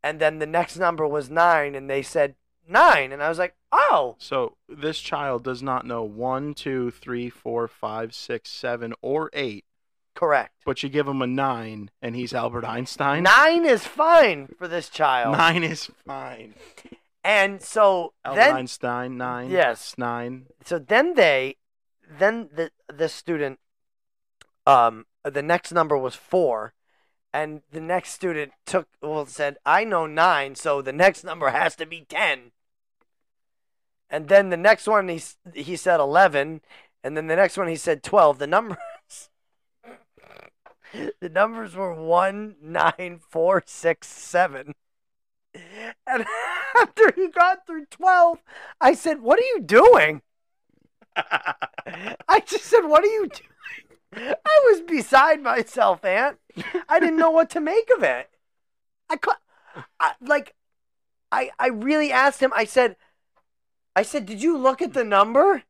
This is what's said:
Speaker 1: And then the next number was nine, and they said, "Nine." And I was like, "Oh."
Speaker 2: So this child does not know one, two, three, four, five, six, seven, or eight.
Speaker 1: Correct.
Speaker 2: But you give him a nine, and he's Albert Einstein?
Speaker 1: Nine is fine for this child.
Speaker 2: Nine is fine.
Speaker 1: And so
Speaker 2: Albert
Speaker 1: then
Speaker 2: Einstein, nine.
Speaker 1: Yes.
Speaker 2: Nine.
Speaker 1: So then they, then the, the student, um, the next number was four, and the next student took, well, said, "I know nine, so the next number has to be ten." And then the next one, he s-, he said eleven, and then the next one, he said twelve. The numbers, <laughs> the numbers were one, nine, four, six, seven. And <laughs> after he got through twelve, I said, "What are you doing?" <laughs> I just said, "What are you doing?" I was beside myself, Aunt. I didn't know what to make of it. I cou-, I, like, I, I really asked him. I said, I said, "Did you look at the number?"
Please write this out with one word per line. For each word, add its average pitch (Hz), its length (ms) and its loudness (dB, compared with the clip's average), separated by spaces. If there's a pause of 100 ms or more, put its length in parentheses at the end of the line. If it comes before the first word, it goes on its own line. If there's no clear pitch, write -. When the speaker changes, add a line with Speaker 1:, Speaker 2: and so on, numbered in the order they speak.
Speaker 1:
And 151 180 -6
then 156 200 0
the 151 60 -4
next 165 300 -4
number 170 320 -2
was 143 220 -6
nine, 160 440 2
and 135 140 -14
they 139 140 -4
said, 139 320 -2 (340)
"Nine." 185 440 4
And 143 100 -8
I 156 80 -2
was 165 80 -6
like, 180 160 -4 (180)
"Oh." 160 460 2
Speaker 2:
So - 400 -6 (100)
this 151 320 -8
child 139 420 -6
does 127 200 -10
not 127 240 -6
know 117 160 -8
one, 127 500 -8
two, 131 380 -6
three, 120 400 -12
four, 117 380 -8
five, 113 460 -10
six, - 360 -12
seven, 120 500 -10
or 151 320 -6
eight. 123 320 -8 (500)
Speaker 1:
Correct. 143 380 0 (140)
Speaker 2:
But 135 160 -6
you 139 80 -8
give 143 180 -2
him 135 140 -4
a 123 40 -2
nine, 113 640 -6 (120)
and 120 120 -10
he's 123 200 -10
Albert 120 320 -6
Einstein? 139 560 -4
Speaker 1:
Nine 302 420 4
is 254 220 0
fine 269 640 4 (100)
for 175 100 -12
this 165 220 -8
child. 127 480 0
Speaker 2:
Nine 165 260 2
is 160 260 -8 (160)
fine. 123 480 -16 (760)
Speaker 1:
And 196 320 2
so 196 520 2 (120)
Speaker 2:
Albert 135 160 -6
Speaker 1:
then 269 140 6
Speaker 2:
Einstein, 127 640 -6
nine. 123 340 -8
Speaker 1:
Yes. 143 480 -2
Speaker 2:
Nine. 120 480 -8 (180)
Speaker 1:
So 170 140 -6
then 247 360 0
they, 139 420 2 (520)
then 190 460 -2
the, 165 160 -6 (180)
the 151 200 -4
student, 147 500 -6 (1080)
um, 117 420 4 (180)
the 143 180 -6
next 170 300 -2
number 160 260 0
was 131 160 -6
four, 120 580 -2 (600)
and 151 300 -8 (100)
the 160 80 -12
next 170 320 -6
student 151 400 -8 (120)
took, 180 220 -2 (160)
well, 151 240 -6
said, 143 300 -8 (100)
"I 175 160 4
know 185 240 -2
nine, 151 480 0
so 143 260 -2
the 131 120 -8
next 175 320 2
number 165 260 -4
has 160 260 -2
to 160 80 -10
be 160 240 -18
ten." 139 440 -4 (1600)
And 151 200 -8
then 196 220 6
the 175 60 -2
next 202 300 2
one, 208 220 0
he 170 80 -6
s-, - 200 -16 (160)
he 147 220 -10
said 170 240 0
eleven, 151 640 2 (420)
and 143 140 -8
then 160 100 -6
the 160 80 -2
next 185 240 2
one, 190 80 -4
he 165 80 -4
said 156 300 -4
twelve. 151 340 4
The 139 80 -6
numbers, 196 320 -2 (1040)
<laughs> 233 80 -20 (1300)
the 180 80 -10
numbers 208 460 -2
were 185 180 -8
one, 190 680 -2
nine, 165 560 -2 (100)
four, 170 380 0
six, - 400 -4
seven. 147 680 -4 (1300)
And 254 200 -4 (240)
<laughs> 539 260 -4
after 453 400 6
he 370 120 -2
got 370 380 2
through 311 200 -12
twelve, 349 560 2 (360)
I - 140 6
said, 302 300 -2
"What 269 160 4
are 480 60 2
you 480 180 -2
doing?" 185 580 8 (480)
<laughs> - 480 -18
I - 1300 -2
just - 200 -6
said, 453 160 6
"What 311 200 4
are 415 60 2
you 427 200 -2
doing?" - 1080 -12 (120)
I 622 140 6 (100)
was 339 120 4
beside 302 600 2
myself, 226 600 0
Aunt. 214 340 -2 (520)
I 330 100 4
didn't 330 160 0
know 330 140 4
what 320 200 2
to 339 100 -6
make 381 360 -2
of 302 60 -2
it. 131 260 -2 (840)
I 311 60 -4
cou-, - 160 -4 (640)
I, - 220 -2
like, - 340 -2 (800)
I, 254 260 -4
I 254 100 0
really 269 440 -2
asked 269 280 2
him. 262 140 0
I 214 100 0
said, 240 320 0 (960)
I 196 80 2
said, 226 240 -6
"Did 208 160 -12
you 320 160 0
look 262 240 0
at 311 100 -6
the 254 120 -2
number?" 233 640 4